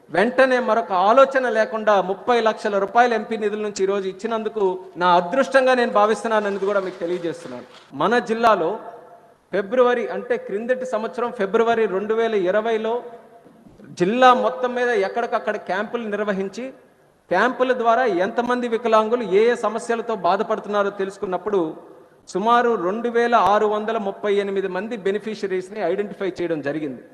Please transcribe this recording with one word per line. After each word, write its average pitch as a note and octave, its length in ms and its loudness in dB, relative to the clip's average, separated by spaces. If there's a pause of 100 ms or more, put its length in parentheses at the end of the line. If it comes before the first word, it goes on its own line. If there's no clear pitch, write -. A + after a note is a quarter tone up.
(100)
వెంటనే B3 480 4
మరొక A3+ 340 0
ఆలోచన B3+ 560 6
లేకుండా G#3+ 540 2
ముప్పై G3 380 0
లక్షల G#3+ 380 0
రూపాయలు A#3 360 2
ఎంపీ A3 220 -4
నిధుల G#3+ 220 -2
నుంచి G#3 240 -4
ఈరోజు F#3+ 260 0
ఇచ్చినందుకు G#3+ 720 -2 (160)
నా F3+ 180 4
అదృష్టంగా B3+ 600 4
నేను A#3+ 180 0
భావిస్తున్నాను G#3+ 540 2
అనేది G3 200 -4
కూడా G3+ 140 0
మీకు F#3 180 -6
తెలియజేస్తున్నాను. E3 640 -6 (300)
మన F#3 240 2
జిల్లాలో A3 600 0 (760)
ఫిబ్రవరి, A#3 560 2
అంటే G3+ 280 -4
క్రిందటి A#3+ 500 -4
సంవత్సరం A3+ 460 -4
ఫిబ్రవరి A3+ 540 2
రెండు G3+ 280 -2
వేల A3+ 200 0
ఇరవైలో A3 680 0 (880)
జిల్లా B3 440 4
మొత్తం B3 400 -2
మీద B3 140 -2
ఎక్కడికక్కడ G#3+ 680 -2
క్యాంపులు G#3+ 520 -6
నిర్వహించి, G3+ 640 -4 (560)
క్యాంపుల B3+ 440 2
ద్వారా A#3 320 2
ఎంతమంది A#3+ 640 0
వికలాంగులు A3+ 540 2
ఏ G#3 280 4
ఏ A#3+ 40 2
సమస్యలతో A3+ 600 -4
బాధపడుతున్నారో G3+ 760 0
తెలుసుకున్నప్పుడు, F#3+ 840 -4 (520)
సుమారు A#3 460 2 (100)
రెండు A3 240 -2
వేల A#3 260 2
ఆరు G#3 320 4
వందల G#3+ 320 -2
ముప్పై G3+ 360 -2
ఎనిమిది G3 340 -2
మంది G#3 280 -6
బెనిఫిషరీస్‌ని G3+ 840 -4
ఐడెంటిఫై G3 600 -4
చేయడం E3 200 -2
జరిగింది. C#3 420 -6 (120)